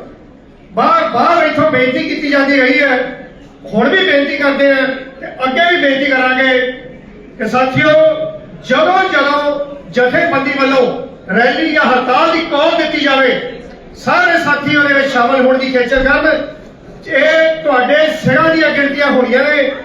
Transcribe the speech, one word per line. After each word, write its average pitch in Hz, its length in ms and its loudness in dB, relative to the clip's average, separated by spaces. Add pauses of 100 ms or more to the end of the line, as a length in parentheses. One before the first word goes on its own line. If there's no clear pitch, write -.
(720)
ਬਾਰ-ਬਾਰ 311 760 2
ਇੱਥੋਂ 294 240 0
ਬੇਨਤੀ 254 380 -2
ਕੀਤੀ 285 220 -4
ਜਾਂਦੀ 277 300 2
ਰਹੀ 285 200 2
ਹੈ, - 480 -2 (460)
ਹੁਣ 262 140 2
ਵੀ 381 80 2
ਬੇਨਤੀ 285 400 0
ਕਰਦੇ 277 380 2
ਹਾਂ 262 140 0 (320)
ਤੇ - 60 -12
ਅੱਗੇ 330 500 0
ਵੀ 285 60 0
ਬੇਨਤੀ 269 220 0
ਕਰਾਂਗੇ 254 680 0 (680)
ਕਿ 220 100 -6
ਸਾਥੀਓ, 262 420 2 (800)
ਜਦੋਂ 370 440 2
ਜਦੋਂ 285 480 0 (300)
ਜਥੇਬੰਦੀ 269 600 0 (100)
ਵੱਲੋਂ 262 480 0 (260)
ਰੈਲੀ 285 380 0
ਜਾਂ 302 120 2
ਹੜਤਾਲ 254 480 0
ਦੀ 320 80 0 (100)
ਕਾਲ 320 260 0
ਦਿੱਤੀ 302 240 -2
ਜਾਵੇ, 269 520 0 (440)
ਸਾਰੇ 339 420 0
ਸਾਥੀ 285 380 -2
ਉਹਦੇ 285 180 2
ਵਿੱਚ 269 120 2
ਸ਼ਾਮਲ 254 400 2
ਹੋਣ 262 120 4
ਦੀ 262 140 -4
ਖੇਚਲ 254 300 0
ਕਰਨ। 302 460 0 (600)
ਇਹ 320 540 2
ਤੁਹਾਡੇ 269 320 2 (300)
ਸਿਰਾਂ 311 300 2
ਦੀਆਂ 311 160 2
ਗਿਣਤੀਆਂ 285 360 0
ਹੋਣੀਆਂ 254 380 2
ਨੇ। 294 280 0 (120)